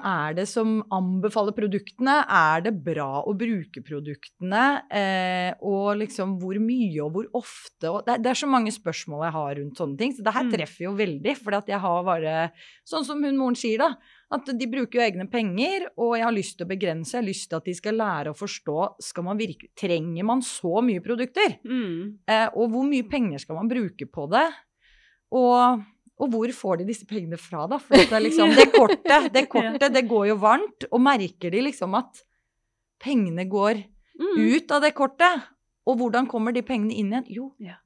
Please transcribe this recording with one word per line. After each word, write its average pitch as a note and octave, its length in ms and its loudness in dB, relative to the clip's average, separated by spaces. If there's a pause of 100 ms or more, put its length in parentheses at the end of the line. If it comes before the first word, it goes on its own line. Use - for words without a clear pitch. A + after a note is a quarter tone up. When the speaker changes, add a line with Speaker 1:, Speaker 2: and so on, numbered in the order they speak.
Speaker 1:
er D#3 320 -2
det F3+ 160 -2
som A3 380 0
anbefaler F#3+ 680 -2
produktene? G#3+ 600 0 (100)
Er E3 380 4
det A3 80 -2 (100)
bra D3 400 -4
å - 80 -4
bruke G#3 480 -4
produktene? F3+ 1000 -4 (100)
Eh, F#3 640 -2 (100)
og G3+ 380 0
liksom, G3 400 -6
hvor F#3 180 -4
mye A3 400 0
og D3 160 -4
hvor G#3+ 140 -6 (100)
ofte? - 480 -10
Og G3+ 180 -4
det, B3 200 0
det B3+ 80 2
er B3 80 -4
så D4 100 -2
mange A#3 240 2
spørsmål D#3 480 -6
jeg E3 80 -2
har D3+ 240 -4
rundt C#3+ 240 -10
sånne C#3+ 180 -4
ting, A#3+ 140 -2
så B3 140 -8
det G#3+ 100 2
her C4 80 -2
Speaker 2:
Mm. A#3+ 80 -2
Speaker 1:
treffer E3+ 320 -6
jo F#3 160 -6
veldig, F#3+ 380 -4
fordi G#3 240 -4
at G#3 100 -8
jeg G3+ 80 -2
har F3+ 240 -2
bare, E3 480 -2 (340)
sånn D#4 220 -6
som D4 160 -4
hun C#4 160 0
moren B3+ 160 0
sier A3+ 240 -2
da, C#4+ 140 2 (380)
at - 200 -4
de B3 160 -4
bruker A#3+ 320 -4
jo A#3+ 60 4
egne F#3+ 260 -4
penger, A#3+ 640 -2
og A#3 220 0
jeg A3+ 80 0
har A#3 100 0
lyst - 220 -6
til E3+ 100 -8
å - 80 -6
begrense, E3 380 -4
jeg B3 100 -4
har G3 60 -2
lyst - 200 -8
til D#3+ 120 -6
at - 20 -12
de F3+ 100 -6
skal G#3 220 -6
lære E3 380 -2
å - 20 -18
forstå, F3+ 640 -6
skal - 240 -10
man F#3+ 160 -4
virke, F#3+ 300 -8 (100)
trenger E3+ 460 -2
man B3 160 0
så G3 420 -2
mye A3 160 0
produkter? B3 640 -2
Speaker 2:
Mm. G#3 540 -6 (100)
Speaker 1:
Eh, A3 260 2
og A#3 160 2
hvor A#3+ 140 0
mye C4+ 240 0
penger G3+ 320 -2
skal - 160 -10
man G3 160 -2
bruke G#3+ 400 -4
på D3 180 -8
det? A3+ 140 4 (880)
Og, B3 540 4 (340)
og C#4 100 -2
hvor A3+ 240 0
får F#3 240 -2
de F3 80 -6
disse G#3+ 240 -8
pengene E3+ 300 -8
fra D#3 280 -8
da? B3+ 120 -4
For C4+ 180 6
det C4+ 160 8
er A3 80 4
liksom, D#4+ 340 4
det C#4 160 12
kortet, D4+ 600 6
det C4 160 4
Speaker 2:
<laughs> - 40 -4
Speaker 1:
kortet, A#3 400 2
det C4 140 4
går G#3 220 2
jo G#3+ 80 2
varmt, A#3 540 2
og B3 100 4
merker A3 500 0
de G3+ 100 0
liksom G3+ 360 -4
at - 240 -8 (800)
pengene F#3+ 480 -2
går G#3 340 0 (300)
Speaker 2:
Mm. C#4 420 2
Speaker 1:
ut - 160 -2
av C#4+ 120 2
det D4+ 100 2
kortet? C#4+ 480 2 (460)
Og B3 100 2
hvordan A#3+ 320 0
kommer A#3 240 -2
de A#3+ 80 -2
pengene A3 320 -4
inn G#3 180 -4
igjen? B3 180 -4
Jo, C4 300 -12
Speaker 2:
Ja. F3+ 260 -16